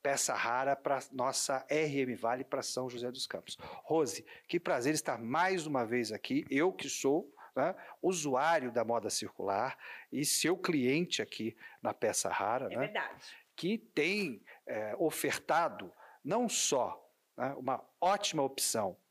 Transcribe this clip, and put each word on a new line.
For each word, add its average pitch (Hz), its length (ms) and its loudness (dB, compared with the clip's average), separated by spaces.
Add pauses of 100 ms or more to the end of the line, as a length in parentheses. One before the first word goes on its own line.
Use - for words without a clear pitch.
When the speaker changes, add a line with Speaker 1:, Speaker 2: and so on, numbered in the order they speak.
Speaker 1:
Peça 139 300 0
Rara 127 420 2
pra 139 240 0 (140)
nossa 131 560 0
R 147 320 2
M 127 140 0
Vale, 117 280 0
pra 135 200 -2
São 127 260 -4
José 123 220 -6
dos 131 160 -8
Campos. - 320 -10 (260)
Rose, 151 400 0 (240)
que 175 100 0
prazer 143 360 2
estar 139 240 -2
mais 156 480 0
uma 135 180 0
vez 113 260 0
aqui. 127 400 -2
Eu 160 220 4
que 160 160 -8
sou, 139 420 2 (240)
né, 143 220 0 (240)
usuário 151 720 2
da 117 100 2
moda 110 280 0
circular 101 680 -2 (340)
e 135 140 0
seu 160 320 2
cliente 156 640 2
aqui 113 340 -4 (280)
na 107 100 -2
Peça 101 380 0
Rara, 104 420 0
Speaker 2:
É 98 40 -4
Speaker 1:
né, - 20 -
Speaker 2:
verdade. - 480 -4 (280)
Speaker 1:
que 196 220 0
tem, 175 680 -2 (240)
é, 107 320 -4
ofertado 151 920 0 (320)
não 220 240 0
só, - 580 0 (300)
né, 131 220 -2
uma 127 280 -2 (140)
ótima 180 420 2
opção 110 540 0 (140)